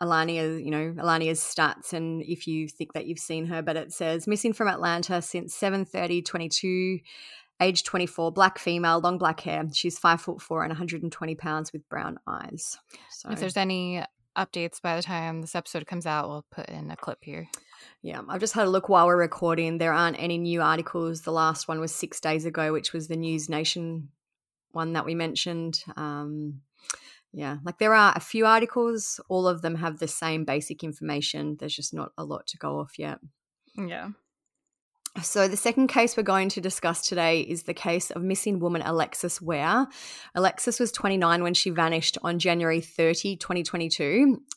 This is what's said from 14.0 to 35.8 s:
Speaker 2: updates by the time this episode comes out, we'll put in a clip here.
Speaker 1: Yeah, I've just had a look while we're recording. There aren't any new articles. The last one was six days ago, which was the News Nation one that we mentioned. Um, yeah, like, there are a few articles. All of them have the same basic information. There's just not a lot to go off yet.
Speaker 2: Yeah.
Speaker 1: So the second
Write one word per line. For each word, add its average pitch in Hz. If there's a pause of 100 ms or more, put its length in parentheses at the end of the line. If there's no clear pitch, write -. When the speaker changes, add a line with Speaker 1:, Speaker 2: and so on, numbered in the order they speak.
Speaker 2:
updates 175
by 170
the 170
time 165
this 160
episode 165
comes 170
out, 151
we'll 147
put -
in 151
a 160
clip -
here. 160 (540)
Speaker 1:
Yeah, -
I've 185
just 214
had 220
a -
look 190
while 175
we're 175
recording. 165
There 165
aren't 165
any 170
new 170
articles. 165
The 160
last 160
one 160
was 160
six -
days 156
ago, 156
which -
was 156
the 165
News 160
Nation 160 (640)
one 165
that 165
we 165
mentioned. 165 (160)
Um, 147 (720)
yeah, 147
like, 175
there 220
are 208
a -
few 220
articles. 226
All 185
of 175
them 165
have 160
the 160
same 160
basic 151
information. 151
There's 147
just -
not 156
a 160
lot 147
to 165
go 147
off 147
yet. 151 (600)
Speaker 2:
Yeah. 185 (1120)
Speaker 1:
So 196
the 196
second 254